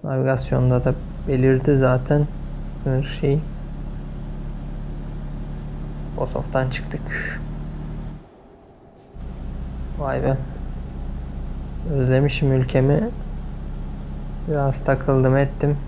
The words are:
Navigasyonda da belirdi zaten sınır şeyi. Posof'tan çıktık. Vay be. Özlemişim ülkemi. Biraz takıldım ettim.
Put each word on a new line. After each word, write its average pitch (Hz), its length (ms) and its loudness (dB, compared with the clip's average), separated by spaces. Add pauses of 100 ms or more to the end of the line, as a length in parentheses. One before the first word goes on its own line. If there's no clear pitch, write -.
Navigasyonda 131 800 2
da 127 100 4 (340)
belirdi 131 480 6
zaten 131 500 4 (560)
sınır 135 220 2 (160)
şeyi. 143 200 4 (2750)
Posof'tan 131 540 0
çıktık. - 720 -6 (2500)
Vay 135 240 0
be. 135 140 2 (1500)
Özlemişim 135 640 4
ülkemi. 131 580 4 (1400)
Biraz 139 340 2
takıldım 135 540 6
ettim. 143 400 2 (120)